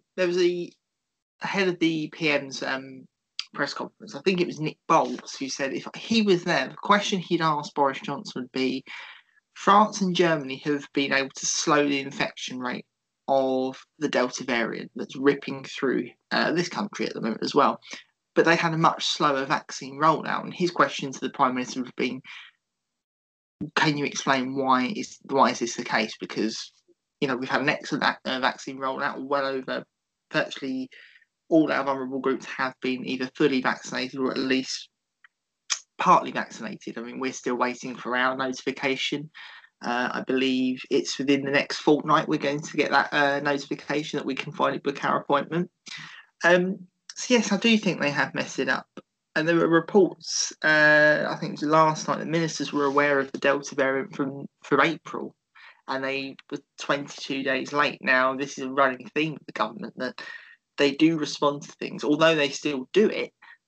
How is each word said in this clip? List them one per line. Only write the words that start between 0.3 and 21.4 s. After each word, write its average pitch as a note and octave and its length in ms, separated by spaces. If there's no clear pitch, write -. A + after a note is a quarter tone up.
a F3 320
head F#3+ 280
of E3+ 100
the D#3+ 300
P D#3+ 220
M's, C#3 320
um, C3+ 440
press C#3+ 200
conference, - 400
I C#3+ 60
think F#3 200
it E3 60
was C#3 140
Nick D3+ 260
Bolts, B2+ 520
who C3+ 100
said C#3 240
if - 240
he A3+ 260
was F#3 220
there, C#3+ 240
the - 80
question G3+ 420
he'd E3 220
ask D#3 340
Boris C3+ 260
Johnson C3+ 420
would B2+ 100
be, C3 320
France G#3 460
and F#3 140
Germany D3+ 500
have D3 280
been C#3 200
able C3+ 180
to - 160
slow D3 420
the C#3 120
infection C3 600
rate B2+ 260
of C3 480
the D3 100
Delta B2+ 360
variant A2+ 520
that's A#2 200
ripping C#3 480
through, - 440
uh, A#2 220
this E3+ 160
country - 380
at - 80
the - 60
moment A2 220
as C3 120
well. B2 240
But D#3 120
they E3+ 100
had E3+ 160
a D#3+ 60
much - 260
slower C#3 400
vaccine C#3 560
rollout. - 440
And - 100
his F3 160
question C#3 420
to - 80
the C3 100
Prime B2+ 240